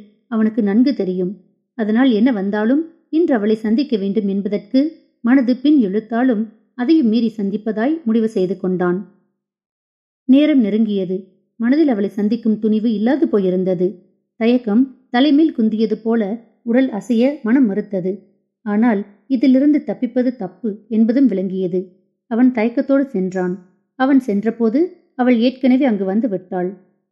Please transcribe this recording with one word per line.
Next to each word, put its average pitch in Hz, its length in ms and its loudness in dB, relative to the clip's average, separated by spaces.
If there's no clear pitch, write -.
அவனுக்கு 220 360 -2
நன்கு 226 320 2
தெரியும். 185 380 -4
அதனால் 226 320 2
என்ன 226 220 2
வந்தாலும் 214 500 -2
இன்று 320 260 0
அவளை 214 220 0
சந்திக்க 220 400 -2
வேண்டும் 196 320 -2
என்பதற்கு 202 520 -2
மனது 247 320 2
பின் 294 220 2
இழுத்தாலும் 220 640 0
அதையும் 247 340 2
மீறி 226 220 0
சந்திப்பதாய் 214 640 -4
முடிவு 220 240 0
செய்து 190 280 -2
கொண்டான். 180 420 -2
நேரம் 277 360 4
நெருங்கியது. 196 520 -2
மனதில் 285 280 2
அவளை 208 220 -2
சந்திக்கும் 220 480 -2
துணிவு 214 340 0
இல்லாது 240 340 0
போயிருந்தது. 185 600 0
தயக்கம் 240 440 2
தலைமேல் 294 440 2
குந்தியது 220 420 -2
போல 226 260 -2
உடல் 247 280 0
அசைய 226 340 -2
மனம் 247 240 2
மறுத்தது. 196 460 -4
ஆனால் 214 340 0
இதிலிருந்து 269 580 2
தப்பிப்பது 247 520 -4
தப்பு 196 340 -10
என்பதும் 233 400 2
விளங்கியது. 185 520 -2
அவன் 247 220 2
தயக்கத்தோடு 269 540 0
சென்றான். 185 480 -4
அவன் 262 220 2
சென்றபோது 220 600 -2
அவள் 254 240 2
ஏற்கனவே 254 460 0
அங்கு 208 200 0
வந்து 214 240 -2
விட்டாள். 180 420 -6